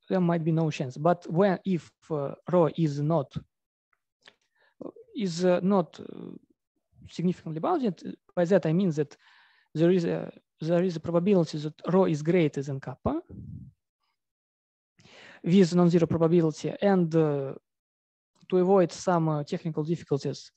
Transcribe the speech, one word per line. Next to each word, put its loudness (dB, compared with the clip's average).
there 0
might 0
be 0
no 0
chance, -8
but -2
when, 0
if, -4
uh, -6
rho 4
is -2
not, -2
is, -4
uh, 2
not, 0
uh, -16
significantly -4
bounded, -4
by 0
that 2
I 0
mean 2
that -4
there 4
is 2
a, -4
there 0
is -2
a -8
probability 2
that -8
rho 4
is -2
greater 0
than -8
kappa -8
with 4
non-zero 4
probability, 0
and, 2
uh, 0
to 0
avoid 4
some, 0
uh, -2
technical -6
difficulties, -6